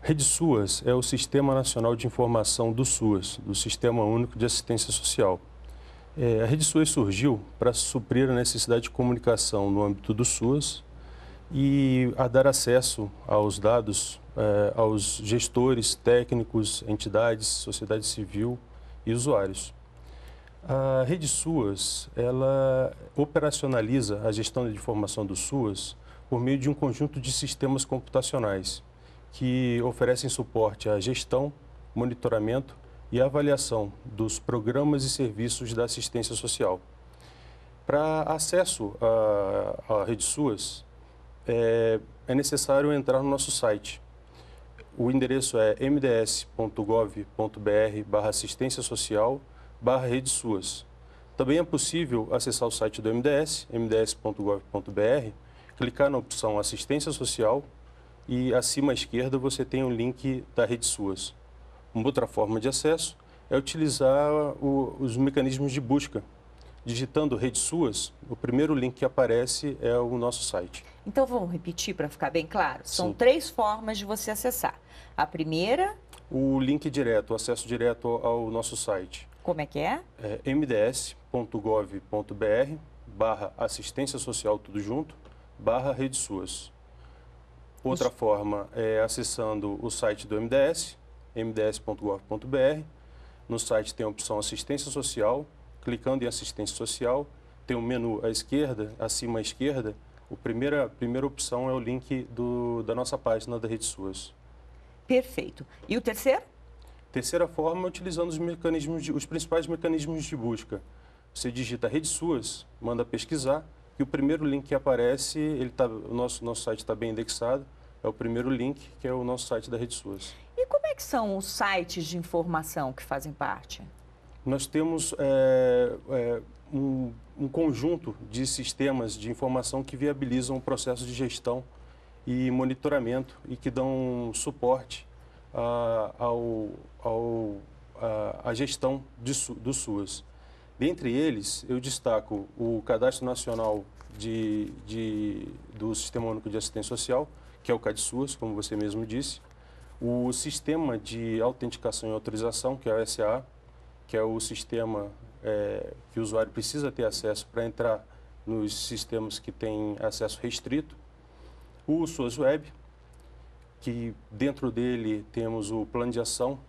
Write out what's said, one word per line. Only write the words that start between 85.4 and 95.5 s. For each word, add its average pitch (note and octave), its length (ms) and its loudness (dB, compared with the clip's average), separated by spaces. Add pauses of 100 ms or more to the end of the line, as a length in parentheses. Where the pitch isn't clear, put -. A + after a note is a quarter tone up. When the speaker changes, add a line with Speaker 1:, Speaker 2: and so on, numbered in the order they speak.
Speaker 1:
barra B2+ 340 0
Rede C3 240 -2
suas. - 560 -8 (1120)
Outra C3 260 0
Speaker 2:
Isso. - 80 -4
Speaker 1:
forma G#2 580 0
é A2 280 2
acessando G#2+ 800 -2
o A#2 80 -4
site G#2+ 360 -2
do G#2 100 -4
M A2+ 120 -2
D B2+ 80 2
S, C#3+ 400 2 (380)
m A2+ 180 -4
d G#2+ 100 0
s G#2+ 180 0
ponto G#2 240 -6
gov G2 240 -2
ponto G#2+ 180 -6
b C3 120 0
r. D3+ 260 2 (640)
No A#2 100 -2
site A2 360 0
tem A2+ 100 -4
a A2 40 -2
opção G#2 300 -4
Assistência C#3 520 -4
Social. B2+ 560 0 (360)